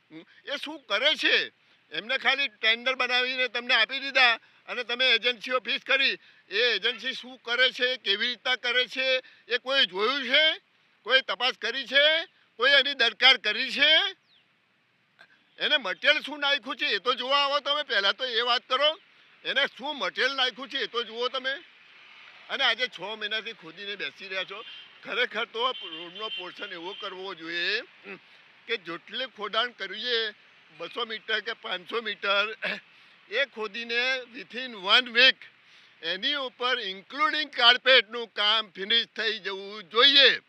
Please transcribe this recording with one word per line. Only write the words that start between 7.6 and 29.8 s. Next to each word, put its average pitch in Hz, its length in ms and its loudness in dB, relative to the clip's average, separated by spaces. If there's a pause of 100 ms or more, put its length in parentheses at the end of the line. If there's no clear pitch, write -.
છે, 254 260 -2
કેવી 208 300 -2
રીતના 247 300 -2
કરે 247 300 0
છે, 262 360 -2 (260)
એ 233 100 0
કોઈ 262 280 2
જોયું 220 380 -2
છે? 311 360 2 (420)
કોઈ 254 180 2
તપાસ 240 400 -2
કરી 233 260 -6
છે? 302 380 4 (320)
કોઈ 247 140 2
એની 277 240 6
દરકાર 247 420 6
કરી 233 340 -2
છે? 311 460 2 (1400)
એને 240 180 2
મટીરિયલ 254 460 2
શું 285 180 -8
નાખ્યું 277 360 0
છે 294 100 -2
એ 226 120 0
તો 254 160 0
જોવા 254 240 0
આવો 285 220 2
તમે, 294 220 -2
પહેલાં 208 320 2
તો 262 100 -8
એ 233 160 -2
વાત 247 280 0
કરો. 294 300 0 (460)
એને 233 220 0
શું 277 320 -8
મટીરિયલ 214 380 -2
નાખ્યું 254 320 -2
છે 277 100 -8
એ 220 80 -4
તો 233 160 -4
જુઓ 226 260 -6
તમે. 262 240 -6 (1000)
અને 247 140 0
આજે 240 220 0
છ - 140 -8
મહિનાથી 214 520 -6
ખોદીને 196 440 -14
બેસી 175 320 -10
રહ્યા 190 160 -6
છો. 202 200 -12 (400)
ખરેખર 226 400 -4
તો 233 260 -4
રોડનો 175 580 -12
પોર્શન 180 440 -12
એવો 175 280 -10
કરવો 190 340 -10
જોઈએ 175 460 -4 (880)
કે 226 100 -4
જેટલે 196 500 -10
ખોદાણ 220 440 -4
કરીએ, 220 640 -4 (420)